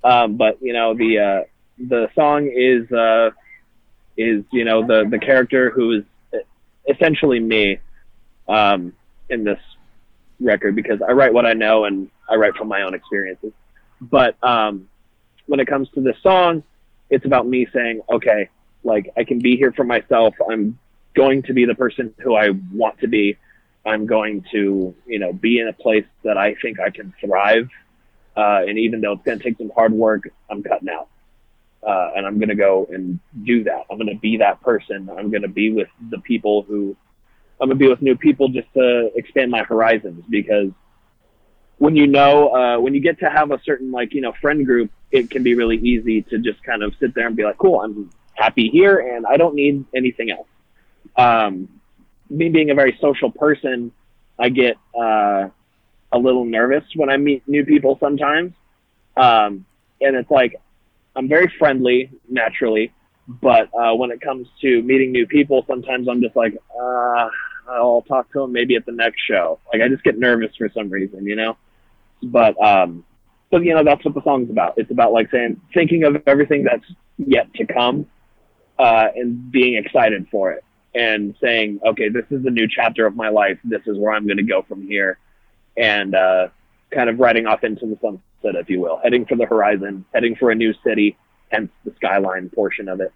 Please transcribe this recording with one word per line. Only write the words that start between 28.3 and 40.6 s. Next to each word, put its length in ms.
Uh, 320
and 100
even 220
though 120
it's 120
gonna 180
take 140
some 180
hard 180
work, 360
I'm 120
cutting 280
out. 180
Uh, 320
and 120
I'm 120
gonna 160
go 380
and 260
do 220
that. 260
I'm 60
gonna 200
be 200
that 240
person. 560
I'm 140
gonna 180
be 240
with 160
the 80
people 420
who, 340
I'm 100
gonna 100
be 100
with 140
new 140
people 320
just 260
to 420
expand 340
my 120
horizons." 680
Because 420